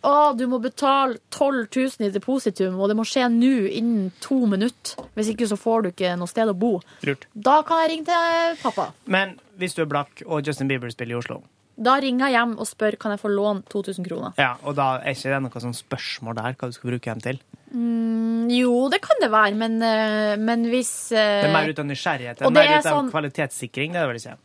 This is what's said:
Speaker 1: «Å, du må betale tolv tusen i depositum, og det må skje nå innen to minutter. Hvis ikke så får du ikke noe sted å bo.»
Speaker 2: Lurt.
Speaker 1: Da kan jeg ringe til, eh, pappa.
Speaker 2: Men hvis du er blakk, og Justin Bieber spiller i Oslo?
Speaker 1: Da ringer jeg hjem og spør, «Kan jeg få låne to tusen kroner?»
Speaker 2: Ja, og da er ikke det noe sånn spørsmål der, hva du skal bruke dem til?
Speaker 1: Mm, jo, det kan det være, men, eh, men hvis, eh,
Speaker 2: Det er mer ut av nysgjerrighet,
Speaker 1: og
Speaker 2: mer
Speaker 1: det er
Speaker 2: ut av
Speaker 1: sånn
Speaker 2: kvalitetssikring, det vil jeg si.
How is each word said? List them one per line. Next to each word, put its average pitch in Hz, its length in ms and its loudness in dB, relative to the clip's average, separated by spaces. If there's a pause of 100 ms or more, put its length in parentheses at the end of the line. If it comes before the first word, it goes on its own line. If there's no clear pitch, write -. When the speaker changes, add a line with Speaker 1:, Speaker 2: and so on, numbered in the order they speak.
Speaker 1:
«Å, 294 340 6
du 254 80 0
må 247 160 0
betale 269 540 2 (180)
tolv 269 360 0
tusen 262 360 0
i 202 80 2
depositum, 196 640 -2
og 196 100 2
det 214 80 2
må 226 80 0
skje 254 200 0 (100)
nå 240 320 4
innen 220 540 0
to 254 260 2
minutter. 202 480 -2 (220)
Hvis 214 180 -2
ikke 226 160 -2
så 208 80 -2
får 226 240 2
du 190 80 0
ikke 180 260 -2
noe 175 140 -6
sted 226 160 0
å 202 100 0
bo.» 208 200 2 (260)
Speaker 2:
Lurt. - 320 -4
Speaker 1:
Da 269 320 4
kan 330 160 2
jeg 320 80 2
ringe 320 160 -6
til, 349 80 0
eh, 339 480 2
pappa. 202 300 -4 (140)
Speaker 2:
Men 190 340 0 (180)
hvis 180 160 -6
du 170 80 -2
er 156 80 0
blakk, 143 340 -4
og 151 220 -4
Justin 135 220 -4
Bieber 123 260 -2
spiller 120 220 -8
i - 20 -4
Oslo? 131 240 -10 (380)
Speaker 1:
Da 247 180 4
ringer 269 300 0
jeg 254 100 2
hjem 233 200 0
og 226 80 -6
spør, 214 320 -2
«Kan 214 120 -4
jeg 202 100 -6
få 220 140 -4
låne 202 340 -2
to 202 140 -6
tusen 185 240 -8
kroner?» 160 320 -8
Speaker 2:
Ja, 127 160 2 (100)
og 143 120 -4
da 131 240 0
er 139 140 -4
ikke 135 200 -2
det 135 80 -2
noe 123 240 -8
sånn 120 80 -6
spørsmål - 600 -8
der, 117 180 -4
hva 127 160 -8
du - 80 -12
skal 120 140 -8
bruke 120 180 -6
dem 113 100 -8
til? 131 200 -6 (340)
Speaker 1:
Mm, 226 800 -2
jo, 247 340 2
det 359 140 0
kan 605 180 2
det 262 100 2
være, 214 260 6
men, 226 260 -2
eh, 214 540 0
men 233 280 0
hvis, 240 480 -2
eh, 208 300 2
Speaker 2:
Det 151 80 4
er - 20 2
mer 156 180 4
ut 147 80 -6
av 147 80 -4
nysgjerrighet, 131 600 -4
Speaker 1:
og - 60 4
Speaker 2:
mer 302 100 8
Speaker 1:
det 294 80 6
er 302 80 6
Speaker 2:
ut 302 80 2
av 311 80 4
Speaker 1:
sånn 269 160 0
Speaker 2:
kvalitetssikring, 147 800 -4
det 170 140 0
vil 123 80 -2
jeg 117 80 -10
si. 123 80 -16 (140)